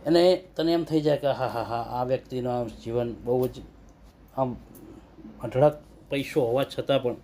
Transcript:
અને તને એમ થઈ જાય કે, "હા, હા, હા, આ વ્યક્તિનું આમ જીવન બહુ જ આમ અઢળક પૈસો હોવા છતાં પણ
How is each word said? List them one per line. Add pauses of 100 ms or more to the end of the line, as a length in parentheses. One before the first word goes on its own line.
અને (120)
તને
એમ
થઈ
જાય
કે,
"હા,
હા,
હા,
આ
વ્યક્તિનું
આમ
જીવન
બહુ
જ (760)
આમ (840)
અઢળક (260)
પૈસો
હોવા
છતાં
પણ